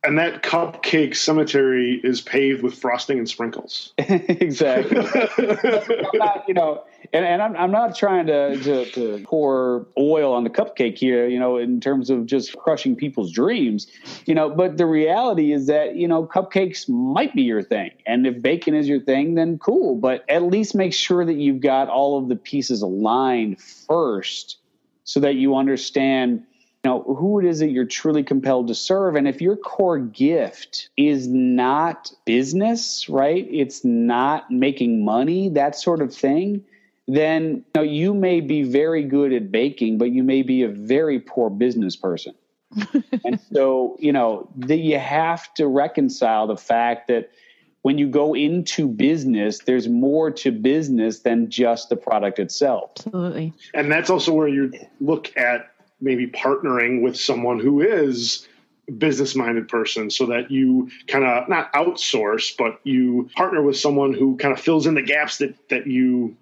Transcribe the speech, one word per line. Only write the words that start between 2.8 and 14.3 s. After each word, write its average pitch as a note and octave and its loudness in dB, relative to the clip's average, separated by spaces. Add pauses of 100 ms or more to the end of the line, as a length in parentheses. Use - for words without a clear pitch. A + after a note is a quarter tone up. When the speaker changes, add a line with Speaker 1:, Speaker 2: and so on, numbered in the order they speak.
Speaker 1:
and A2+ -4
sprinkles. - -10
Speaker 2:
<laughs> D3 0 (360)
Exactly. C#3 2
Speaker 1:
<laughs> - 0
Speaker 2:
I'm A3 0
not, G#3 0
you F#3+ 0
know, D#3 0 (280)
and, E3+ 2
and F3 0
I'm, G#3+ -2
I'm F3+ 0
not A3+ 0
trying F#3 2
to, C#3+ 2
to, C3+ 0
to G#2+ -4
pour C3 0 (120)
oil D3 2
on A#2+ 0
the A2+ 0
cupcake B2 -2
here, B2 2
you B2 0
know, B2 0
in A#2+ 0
terms C3+ -2
of A#2+ 0
just C3 -2
crushing - 0
people's A2+ -4
dreams, B2 0 (400)
you D#3+ 2